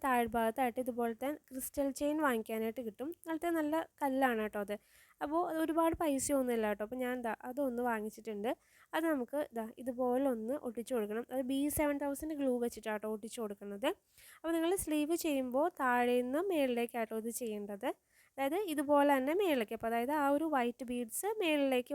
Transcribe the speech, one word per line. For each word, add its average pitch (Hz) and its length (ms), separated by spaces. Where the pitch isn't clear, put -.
താഴ്ഭാഗത്തായിട്ട് 233 800
ഇതുപോലത്തെ 233 460
ക്രിസ്റ്റൽ 269 400
ചെയിൻ 294 260
വാങ്ങിക്കാനായിട്ട് 226 640
കിട്ടും. 240 220
അങ്ങനത്തെ 330 340
നല്ല 302 180
കല്ലാണ് 262 440
കേട്ടോ 208 200
അത്. 202 100
അപ്പോൾ 302 200
അത് 320 140
ഒരുപാട് 330 380
പൈസയൊന്നുമില്ല 262 680
കേട്ടോ. 208 160
അപ്പോൾ 254 180
ഞാൻ 247 120
ദാ 220 60
അതൊന്ന് 247 400
വാങ്ങിച്ചിട്ടുണ്ട്. 220 600
അത് 320 200
നമുക്ക് 277 280
ദാ 226 80
ഇതുപോലെ 254 520
ഒന്ന് 226 200
ഒട്ടിച്ചു 233 280
കൊടുക്കണം. 214 360
അത് 262 100
ബി 269 80
സെവൻ 294 260
തൗസൻഡ് 294 360
ഗ്ലൂ 262 120
വെച്ചിട്ടാണ് 220 320
കേട്ടോ 214 200
ഒട്ടിച്ചു 214 280
കൊടുക്കുന്നത്. 202 440
അപ്പോൾ 330 200
നിങ്ങൾ 330 160
സ്ലീവ് 302 400
ചെയ്യുമ്പോൾ 269 420
താഴേന്ന് 247 600
മേളിലേക്കാട്ടോ 233 720
ഇത് 233 60
ചെയ്യേണ്ടത്. 208 480
അതായത് 277 200
ഇതുപോലെ 285 440
തന്നെ 269 240
മേളിലേക്ക്, 247 360
അപ്പോൾ 226 140
അതായത് 240 300
ആ 277 40
ഒരു 320 200
വൈറ്റ് 240 360
ബീഡ്സ് 240 360
മേളിലേക്ക് 277 520